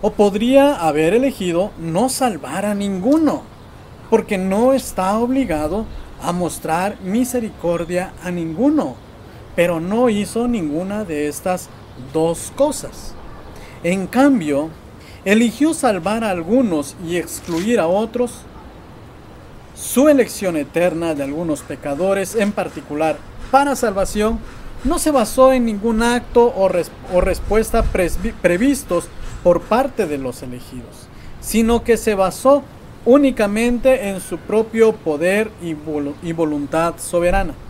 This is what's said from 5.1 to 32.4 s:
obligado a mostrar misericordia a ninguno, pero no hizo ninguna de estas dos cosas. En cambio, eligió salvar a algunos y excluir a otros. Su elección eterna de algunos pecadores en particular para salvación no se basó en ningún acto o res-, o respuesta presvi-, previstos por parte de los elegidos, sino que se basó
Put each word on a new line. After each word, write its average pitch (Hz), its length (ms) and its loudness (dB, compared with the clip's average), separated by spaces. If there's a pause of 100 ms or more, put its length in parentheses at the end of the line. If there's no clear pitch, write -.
obligado 214 720 0 (340)
a 175 120 -2
mostrar 175 720 -2
misericordia 185 1080 -2 (120)
a 180 80 -4
ninguno, 175 640 0 (580)
pero 170 240 2
no 214 300 0
hizo 214 400 -2
ninguna 190 560 -4
de 147 240 -4
estas 180 400 -4 (440)
dos 160 440 -2
cosas. - 580 -2 (680)
En 185 240 0
cambio, 165 640 2 (540)
eligió 233 480 4
salvar 214 520 0
a 214 60 0
algunos 180 680 0 (100)
y 175 100 -2
excluir 175 600 -2
a 165 80 2
otros. 220 460 0 (1400)
Su - 320 2
elección 208 480 2
eterna 165 580 -2
de 139 80 -4
algunos 147 380 -4
pecadores 180 760 -4
en 208 160 2
particular 156 680 -4 (340)
para 277 240 4
salvación 214 640 0 (420)
no 302 160 0
se 311 140 2
basó 262 400 6
en 254 120 2
ningún 220 380 0
acto 240 540 4
o 190 120 4
res-, 180 220 0 (240)
o 180 60 6
respuesta 214 640 2
presvi-, 185 500 0
previstos 180 680 0 (380)
por 175 180 4
parte 220 460 0
de 147 120 -4
los 127 240 -8
elegidos, 123 680 -14 (320)
sino 226 420 2
que 226 140 4
se 214 180 0
basó 196 480 2 (420)